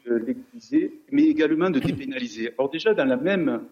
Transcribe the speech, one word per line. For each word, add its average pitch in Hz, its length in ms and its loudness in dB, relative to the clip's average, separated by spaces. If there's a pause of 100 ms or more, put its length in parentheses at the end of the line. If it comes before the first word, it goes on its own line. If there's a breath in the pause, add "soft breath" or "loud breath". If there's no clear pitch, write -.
de 120 80 0
légaliser, - 880 -4 (100)
mais 147 140 4
également 156 460 2
de 139 100 2
dépénaliser. 123 760 -4
Alors 135 140 -2
déjà, 208 240 0
dans 165 100 2
la 127 120 2
même, 170 300 0 (240)